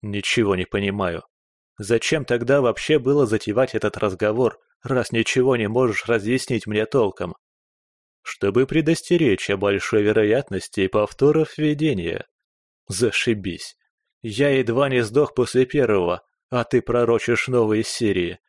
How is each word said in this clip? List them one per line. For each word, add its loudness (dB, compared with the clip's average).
«Ничего 0
не -2
понимаю. -4
Зачем 0
тогда 0
вообще 0
было 2
затевать -2
этот -2
разговор – 0
раз -2
ничего 2
не -2
можешь 0
разъяснить -2
мне 0
толком?» -2
«Чтобы 0
предостеречь 0
о 0
большой 0
вероятности 0
повторов 0
видения». -2
«Зашибись. -2
Я -2
едва 0
не 2
сдох 0
после 2
первого, 0
а -2
ты 0
пророчишь 0
новые 2
серии». -2